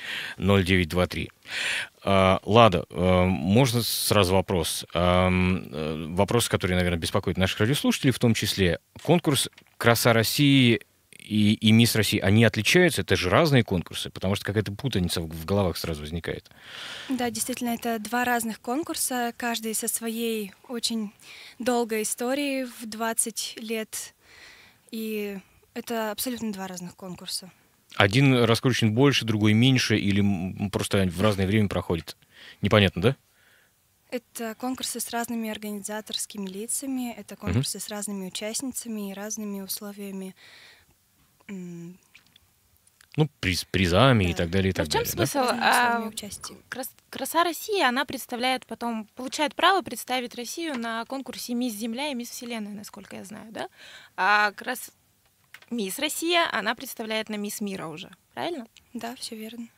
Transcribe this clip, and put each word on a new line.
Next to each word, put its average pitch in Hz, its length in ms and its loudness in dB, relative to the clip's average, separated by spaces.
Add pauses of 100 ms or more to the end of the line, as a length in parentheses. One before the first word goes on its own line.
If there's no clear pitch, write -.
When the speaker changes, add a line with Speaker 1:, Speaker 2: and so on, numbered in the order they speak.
(380)
Speaker 1:
ноль 98 280 4
девять 90 240 4
два 87 180 2
три. - 240 -6 (720)
А, 95 400 4
Лада, 104 460 6
а, 90 360 4
можно 101 560 2
сразу 101 520 2
вопрос? 92 600 0
Ам, 92 800 4
э, 78 380 -6
вопрос, 98 400 2
который, 95 260 0
наверное, 87 240 2
беспокоит 90 380 -2
наших 95 240 2
радиослушателей, 139 500 0
в - 80 -2
том 117 140 4
числе 95 460 0 (220)
конкурс 151 480 2 (280)
«Краса 117 340 4
России» 123 680 4 (380)
и, 104 340 2
и 110 180 4
«Мисс 113 240 8
России», 107 240 2
они 107 240 6
отличаются? 117 580 4
Это 92 140 2
же 87 140 0
разные 139 340 6
конкурсы, - 460 -4
потому 95 260 -2
что - 80 -6
какая-то 101 280 -2
путаница 98 500 -2
в, 82 60 -6
в 80 180 -10
головах 98 320 0
сразу 76 240 -6
возникает. - 480 -8 (600)
Speaker 2:
Да, 247 200 -4
действительно, 240 400 -6
это 233 300 -4
два 240 260 -4
разных 233 340 -2
конкурса, 247 760 -4
каждый 226 380 -4
со 226 120 -4
своей 226 680 -4 (140)
очень 226 460 -6 (460)
долгой 233 420 0
историей 262 640 -2
в 240 220 -14
двадцать 226 680 -4
лет. 220 580 -10 (760)
И 214 480 -8 (380)
это 226 360 -6
абсолютно 226 400 -6
два 190 160 -8
разных 180 280 -12
конкурса. 180 560 -10 (440)
Speaker 1:
Один 120 500 6
раскручен 113 480 4
больше, 131 300 4
другой 107 300 4
меньше, 120 440 4
или, 98 240 2
м, 101 480 0
просто 101 380 0
в 85 140 -2
разное 98 240 2
время 101 220 2
проходит? 87 500 -4 (440)
Непонятно, 101 400 4
да? 123 140 4 (960)
Speaker 2:
Это 233 500 -10
конкурсы 254 400 -6
с 226 100 -8
разными 233 400 -4
организаторскими 208 960 -8
лицами, 240 720 -6
это 202 180 -16
Speaker 1:
Мгм. - 100 -12
Speaker 2:
конкурсы 127 340 -2
с - 80 -12
разными 202 400 -8
участницами 220 840 -8
и - 20 -12
разными 202 480 -8
условиями 196 760 -12 (1160)
м, 175 460 -12 (1200)
Speaker 1:
Ну, 147 100 2 (140)
приз-, 92 280 -2
призами 95 540 6
и 87 60 2
Speaker 2:
да. 80 80 -2
Speaker 1:
так 87 140 0
далее, 95 200 2
и - 20 0
Speaker 3:
Ну, - 40 -4
Speaker 1:
так 80 100 0
Speaker 3:
в - 40 -6
чем 466 120 0
Speaker 1:
далее, - 120 -6
да? - 100 0
Speaker 3:
смысл? 285 140 -2
Speaker 2:
Разными 240 260 0
Speaker 3:
А, 247 160 4
Speaker 2:
формами 233 320 0
участия. - 420 -14 (140)
Speaker 3:
крас-, - 260 -10 (140)
«Краса 311 340 0
России», 349 380 -2
она 262 240 2
представляет 254 600 -4
потом, 226 400 -6 (100)
получает 285 380 -4
право 359 280 4
представить 247 540 -6
Россию 277 440 -8
на 226 260 -6
конкурсе 254 480 -10
«Мисс 240 200 -2
Земля» 233 360 -6
и 269 60 -6
«Мисс 240 140 -8
Вселенная», 226 440 -10
насколько 202 440 -16
я 208 80 -14
знаю, 208 260 -16
да? - 160 -8 (480)
А 208 380 4
крас-, - 380 -10 (800)
«Мисс 202 300 -4
Россия», 330 540 0
она 220 200 -2
представляет 220 540 -8
на 214 80 -6
«Мисс 208 240 -8
Мира» 190 280 -8
уже, 160 220 -12 (240)
правильно? 294 320 -6 (280)
Speaker 2:
Да, 233 240 -10
все - 180 -12
верно. 226 320 -14 (100)